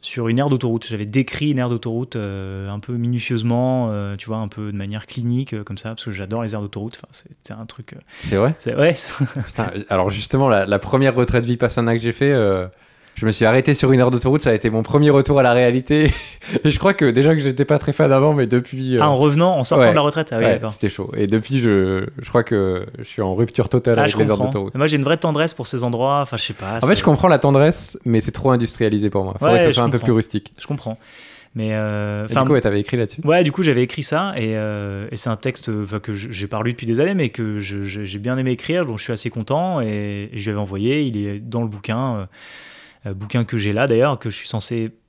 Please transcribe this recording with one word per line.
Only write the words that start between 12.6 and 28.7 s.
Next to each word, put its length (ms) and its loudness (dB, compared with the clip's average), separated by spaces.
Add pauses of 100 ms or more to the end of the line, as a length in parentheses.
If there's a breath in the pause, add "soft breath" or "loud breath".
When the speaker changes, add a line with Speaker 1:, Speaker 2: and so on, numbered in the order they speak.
Speaker 2:
je 100 -2
me 40 4
suis 140 2
arrêté 300 6
sur 180 4
une 80 6
aire 100 6
d'autoroute, 320 2
ça 80 2
a 40 6
été 160 0
mon 120 0
premier 280 4
retour 280 4
à 60 6
la 80 6
réalité. 580 4 (280 loud breath)
<laughs> 260 -6
Et 80 4
je 80 0
crois 140 4
que 100 0
déjà 300 4
que 60 0
j'étais 240 0
pas 140 2
très 140 -2
fan 180 2
avant, 240 4
mais 140 2
depuis, 480 0
euh, 60 4
Speaker 1:
Ah, 60 4
en 80 4
revenant, 400 4
en 60 0
sortant 220 4
Speaker 2:
ouais. 60 6
Speaker 1:
de 40 4
la 60 4
retraite ? 320 0
Ah 60 -2
oui, 80 2
Speaker 2:
Ouais, 80 4
Speaker 1:
d'accord. 180 -6
Speaker 2:
c'était 160 -2
chaud. 280 -8
Et 120 0
depuis, 320 0
je, 460 2 (140)
je 80 -12
crois 140 2
que 440 0 (120)
je 60 -12
suis 180 -8
en 140 -2
rupture 320 0
totale 320 2
Speaker 1:
Ah, 20 4
Speaker 2:
avec 120 2
Speaker 1:
je 40 -4
Speaker 2:
les 60 4
aires 60 2
Speaker 1:
comprends. 160 0
Speaker 2:
d'autoroute. 280 -4
Speaker 1:
Moi, 140 0
j'ai 80 0
une 80 0
vraie 120 2
tendresse 380 -2
pour 140 -8
ces 160 -4
endroits, 380 0
enfin, 140 -6
je 60 -4
sais 120 -6
pas, 240 -8
Speaker 2:
En 20 -2
fait, 80 0
Speaker 1:
c'est 80 6
Speaker 2:
je 80 -4
comprends 240 6
la 100 6
tendresse, 680 4
mais 160 2
c'est 120 -4
trop 180 0
industrialisé 600 2